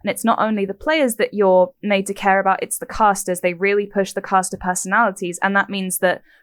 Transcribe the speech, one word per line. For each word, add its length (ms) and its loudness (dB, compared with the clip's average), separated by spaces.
And 80 -4
it's 160 -4
not 140 2
only 260 0
the 80 -6
players 420 0
that 180 -2
you're 480 4
made 260 0
to 60 -4
care 260 2
about, 220 2
it's 160 -6
the 80 -12
casters. 540 0
They 140 0
really 320 0
push 260 -2
the 100 -6
caster 360 0
personalities. 840 -2
And 140 0
that 140 2
means 300 -6
that 220 0